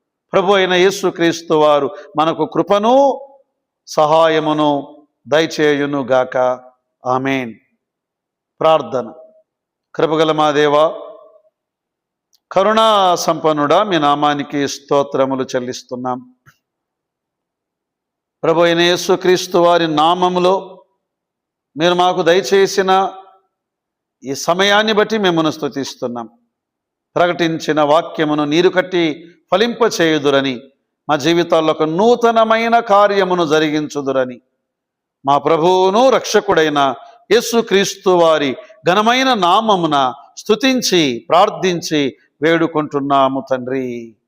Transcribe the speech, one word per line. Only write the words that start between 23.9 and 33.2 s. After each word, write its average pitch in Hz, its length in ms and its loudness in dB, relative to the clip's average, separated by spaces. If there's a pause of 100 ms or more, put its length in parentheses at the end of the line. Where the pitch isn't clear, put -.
ఈ 135 120 -8
సమయాన్ని 202 580 0
బట్టి 208 240 0
మిమ్మల్ని 170 340 0
స్తుతిస్తున్నాం. 127 800 -8 (840)
ప్రకటించిన 165 640 -2
వాక్యమును 151 640 0
నీరు 165 240 0
కట్టి 180 640 -4 (180)
ఫలింపచేయుదురని, 156 1120 0 (480)
మా 147 60 2
జీవితాల్లో 160 580 0
ఒక 156 100 -2
నూతనమైన 226 960 2
కార్యమును 202 640 2